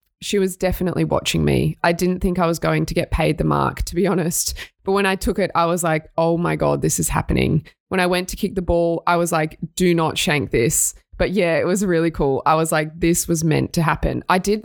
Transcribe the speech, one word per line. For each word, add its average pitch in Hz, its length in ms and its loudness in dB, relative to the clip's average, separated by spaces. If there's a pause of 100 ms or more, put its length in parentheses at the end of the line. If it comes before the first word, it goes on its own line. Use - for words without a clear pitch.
(200)
"She - 180 -2
was 190 200 0
definitely 180 460 0
watching - 420 0
me. 71 360 0
I 175 100 2
didn't 180 280 -2
think 180 180 0
I 180 80 2
was 165 120 0
going 160 280 0
to 170 80 -10
get 170 160 -2
paid 156 280 0
the 160 60 -2
mark, 143 400 0
to - 100 -8
be 180 120 2
honest. 170 460 -2 (320)
But 196 80 -2
when 196 140 2
I 190 100 0
took 190 220 -2
it, 185 160 0
I 170 100 2
was 170 180 0
like, 160 360 -2
'Oh 165 180 2
my 165 200 0
God, 143 260 0
this - 180 0
is 160 80 -2
happening.' - 560 0 (240)
When 190 120 0
I 180 60 2
went 180 220 -2
to - 80 -8
kick 196 180 -4
the 190 60 -4
ball, 170 460 0
I 175 100 2
was 170 160 0
like, 156 260 -2 (180)
'Do 175 180 4
not 160 240 0
shank 147 320 0
this.' 120 440 0 (240)
But 170 140 0
yeah, 170 260 2
it 123 80 0
was 185 180 0
really 170 260 2
cool. 139 360 0
I 156 80 4
was 160 180 2
like, 156 260 -2
'This 170 300 2
was 165 160 0
meant 147 300 0
to 170 80 2
happen.'" 147 480 0
I 180 80 4
did, 208 260 -2